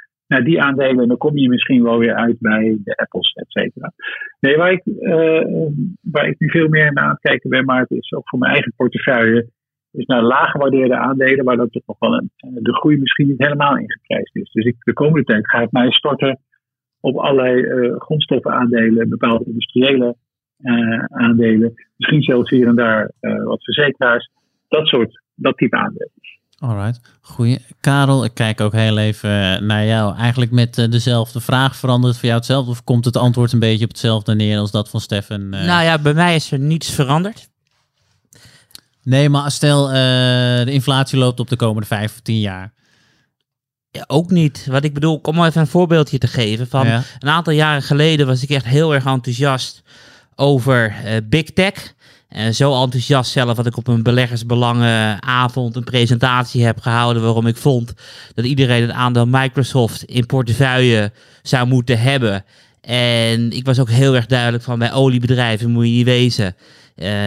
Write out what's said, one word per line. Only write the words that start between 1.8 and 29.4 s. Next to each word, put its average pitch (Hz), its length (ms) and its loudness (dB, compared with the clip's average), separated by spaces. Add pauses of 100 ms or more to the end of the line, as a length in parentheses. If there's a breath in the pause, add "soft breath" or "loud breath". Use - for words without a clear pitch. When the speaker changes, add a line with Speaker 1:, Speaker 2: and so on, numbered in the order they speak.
Speaker 1:
wel 117 160 2
weer 117 160 2
uit 117 240 0
bij 110 460 0
de 110 120 -6
Apples, - 360 -4
et - 160 -14
cetera. 107 440 -8 (480 loud breath)
Nee, 139 160 2
waar 180 160 2
ik, 180 140 -4
eh, 160 840 0 (300)
waar 147 280 -2
ik 151 100 -6
nu 156 100 0
veel 160 200 2
meer 156 240 2
naar 143 120 -2
aan 147 60 0
het 143 100 -6
kijken 135 300 -2
ben, 131 140 0
Maarten, 127 320 0
is - 160 -10
ook 135 160 -10
voor 135 100 -6
mijn 127 140 0
eigen 139 240 -2
portefeuille 117 720 0 (440)
is 123 140 -8
naar 123 160 2
laag 131 280 2
gewaardeerde 131 480 0
aandelen, 131 460 0
waar 123 120 2
dat 120 160 -2
toch 120 140 -8
nog - 120 -12
wel 117 160 0
een, - 220 -6
eh, 131 180 -20
de 120 200 -2
groei 151 240 2
misschien 139 300 0
niet 135 140 -2
helemaal 143 340 0
ingeprijsd - 600 -8
is. 101 160 -10
Dus 110 120 -2
ik, 120 140 0
de - 140 -2
komende 147 320 0
tijd 107 260 0
ga 123 100 0
ik 117 100 -2
mij 127 200 2
storten 135 500 -2 (600)
op 135 160 -2
allerlei, 127 460 2
eh, 127 360 -2
grondstoffenaandelen, 120 1120 0
bepaalde 113 380 0
industriële, 123 720 0 (460)
eh, 117 420 -2
aandelen. 117 680 2 (240 soft breath)
Misschien 151 260 2
zelfs 123 280 0
hier 123 180 4
en 120 80 4
daar, 110 340 0 (100)
eh, 107 240 -4
wat 110 200 -6
verzekeraars. 123 680 0 (380)
Dat 156 180 0
soort, 117 340 0 (140)
dat - 220 -2
type - 200 -6
aandelen. - 340 -6 (480 loud breath)
Speaker 2:
Alright, 113 420 -6 (200 soft breath)
goeie. 123 380 -2 (220)
Karel, 139 440 2
ik 113 100 -6
kijk 110 260 -2
ook 107 120 0
heel 110 260 2
even, 107 320 -2
eh, 98 300 0